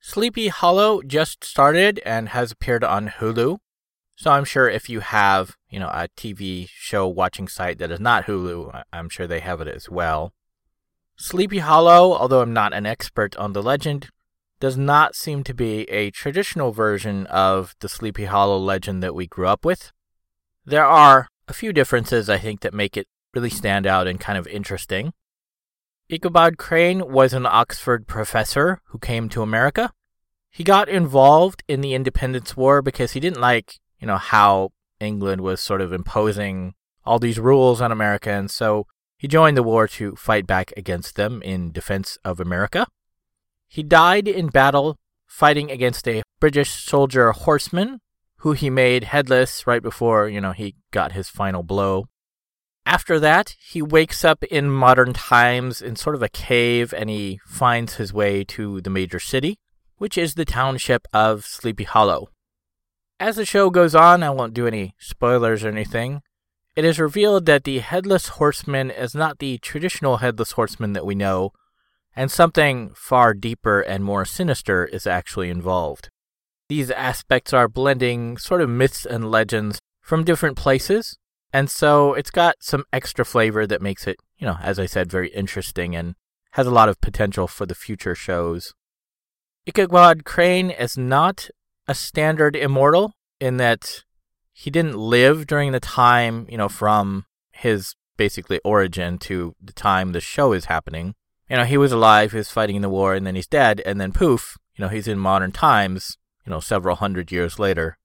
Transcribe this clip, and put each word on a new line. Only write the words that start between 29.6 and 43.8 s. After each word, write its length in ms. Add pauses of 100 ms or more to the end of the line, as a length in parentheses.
He 140
got 240
involved 800
in 140
the 100
Independence 640
War 240
because 320
he 80
didn't 180
like, 360 (260)
you 60
know, 100
how 540 (280)
England 440
was 180
sort 220
of 100
imposing 800 (320)
all 140
these 200
rules 440
on 100
America, 380
and 200
so 360 (320)
he 100
joined 300
the 40
war 240
to 300
fight 300
back 280
against 420
them 260
in 280
defense 540
of 160
America. 460 (840)
He 140